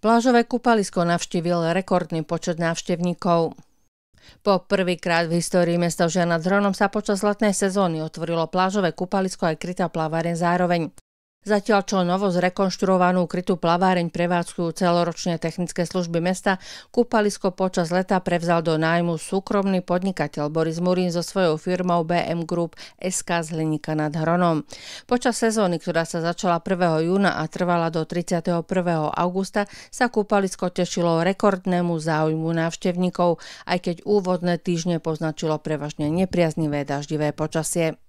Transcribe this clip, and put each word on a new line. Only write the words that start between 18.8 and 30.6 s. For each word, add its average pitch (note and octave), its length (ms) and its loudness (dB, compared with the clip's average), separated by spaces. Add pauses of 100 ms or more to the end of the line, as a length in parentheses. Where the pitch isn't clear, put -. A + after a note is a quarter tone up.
súkromný F#3+ 640 -2
podnikateľ F3 640 -2
Boris D#3+ 320 -2
Murín F3+ 320 0
so E3+ 80 -2
svojou E3 400 0
firmou F3+ 480 0
B F3 80 0
M E3+ 320 -2
Group E3+ 320 -4 (160)
S - 320 -6
K E3+ 160 0
z D#3+ 160 -6
Hliníka D#3 320 -2
nad D3+ 240 -2
Hronom. E3 480 2 (400)
Počas B3 320 0
sezóny, G#3+ 480 0
ktorá E3 240 -2
sa E3 160 -4
začala E3+ 400 0
prvého E3+ 480 2
júna G3 240 2
a D#3 160 -4
trvala F3 400 0
do D#3+ 160 -4
tridsiateho E3+ 560 -2
prvého E3+ 480 0
augusta, F#3+ 560 -2 (240)
sa B3 160 0
kúpalisko G3 640 0